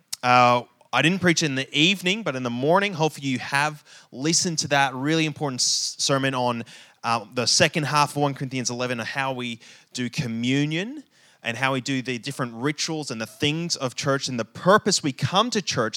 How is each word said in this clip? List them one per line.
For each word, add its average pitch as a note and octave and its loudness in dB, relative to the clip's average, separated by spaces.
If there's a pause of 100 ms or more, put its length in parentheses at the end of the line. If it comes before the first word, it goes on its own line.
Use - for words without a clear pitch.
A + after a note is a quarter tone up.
(220)
Uh, B2 6 (280)
I B2 2
didn't F3 2
preach F3 2
in D3 0
the C3 -4
evening, F3+ 2
but D3+ -2
in B2+ -4
the B2+ -2
morning, D#3+ 2
hopefully D3+ -2
you B2+ 0
have D3 -2 (300)
listened D#3 0
to D3+ -4
that C#3 2
really D3+ 0
important C#3+ -4
s-, - -2
sermon C3+ 2
on, A#2+ -2 (400)
uh, A#2 0 (100)
the B2+ -2
second E3 2
half C#3+ 4
of - -8
One C#3+ 2
Corinthians C3 -6
eleven, B2 -2
how C3+ -4
we B2 -8 (320)
do B2 -4
communion C#3+ -2 (360)
and A#2 -6
how C3 0
we C3+ 0
do C3 -2
the B2 -4
different B2 -6
rituals D3 -4
and A2+ -6
the A2+ -4
things D#3 -2
of B2+ -4
church. C#3 0
And B2+ -4
the A2+ -2
purpose - 2
we D3 -2
come G3+ 0
to G#3+ 0
church A2+ -2